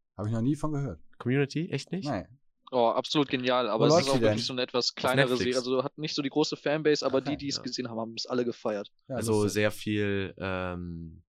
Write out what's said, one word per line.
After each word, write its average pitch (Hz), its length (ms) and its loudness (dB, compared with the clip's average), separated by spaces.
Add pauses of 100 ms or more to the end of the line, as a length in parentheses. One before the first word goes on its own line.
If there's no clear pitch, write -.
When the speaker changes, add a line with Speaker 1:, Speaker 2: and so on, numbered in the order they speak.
(180)
Speaker 1:
Hab 104 100 -4
ich 110 60 -2
noch 120 80 0
nie 139 140 2
von 151 180 -4
gehört. 139 260 -4 (200)
Speaker 2:
Community? 139 520 0
Echt 139 200 -6
nicht? 190 140 -6
Speaker 1:
Nein. 104 220 -4 (420)
Speaker 3:
Oh, 120 200 4
absolut 135 400 2
genial, 123 400 2
aber 110 160 4
Speaker 1:
Wo - 20 8
Speaker 3:
es 131 60 8
Speaker 1:
läuft 147 140 4
Speaker 3:
ist - 40 0
auch 135 60 4
Speaker 1:
die 117 60 2
Speaker 3:
wirklich 107 160 4
Speaker 1:
denn? 117 60 -4
Speaker 3:
so 131 80 -6
eine 127 100 -4
etwas 123 260 -2
Speaker 2:
Auf - 60 -10
Speaker 3:
kleinere 131 340 2
Speaker 2:
Netflix. 123 100 2
Speaker 3:
Serie, 123 160 0
also 127 300 0
hat - 120 -8
nicht 151 160 -6
so 151 80 -2
die 139 80 -2
große 151 280 0
Fanbase, 151 480 0
aber 135 160 2
Speaker 1:
Okay, 139 100 -4
Speaker 3:
die, 147 60 -2
die 143 100 -6
es 131 80 -4
Speaker 2:
ja. - 80 -6
Speaker 3:
gesehen 123 260 -6
haben, 113 100 -6
haben 113 180 -6
es - 80 -8
alle 123 180 0
gefeiert. 110 480 -4 (160)
Speaker 1:
Ja, 135 80 -8
Speaker 2:
Also 113 160 0 (120)
Speaker 1:
lustig. 101 100 2
Speaker 2:
sehr 107 180 2
viel, 101 640 -2
ähm, 87 920 -6